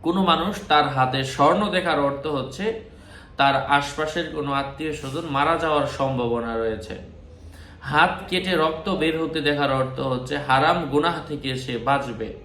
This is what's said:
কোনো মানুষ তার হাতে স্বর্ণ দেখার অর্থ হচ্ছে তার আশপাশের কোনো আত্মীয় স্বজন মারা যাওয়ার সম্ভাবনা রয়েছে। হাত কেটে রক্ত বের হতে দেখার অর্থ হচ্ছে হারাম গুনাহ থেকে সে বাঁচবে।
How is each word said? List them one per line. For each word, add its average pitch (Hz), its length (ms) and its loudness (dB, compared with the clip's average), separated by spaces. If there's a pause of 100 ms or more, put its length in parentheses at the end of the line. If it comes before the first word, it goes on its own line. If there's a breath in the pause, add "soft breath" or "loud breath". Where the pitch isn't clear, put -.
কোনো 180 220 2
মানুষ 170 440 2
তার 147 220 6
হাতে 131 340 2
স্বর্ণ 175 480 2
দেখার 175 280 2
অর্থ 143 280 -2
হচ্ছে 151 540 -4 (560 loud breath)
তার 139 320 4
আশপাশের 156 640 0
কোনো 139 200 -4
আত্মীয় 139 400 -4
স্বজন 147 360 -6
মারা 147 280 2
যাওয়ার 151 300 2
সম্ভাবনা 117 640 -2
রয়েছে। 113 480 -4 (800 loud breath)
হাত 147 460 2
কেটে 180 280 0
রক্ত 160 340 0
বের 160 300 0
হতে 160 220 -2
দেখার 143 300 2
অর্থ 131 280 0
হচ্ছে 135 380 -2
হারাম 143 480 2
গুনাহ 156 420 0
থেকে 135 280 -4
সে 127 220 -6
বাঁচবে। 113 560 -2 (120)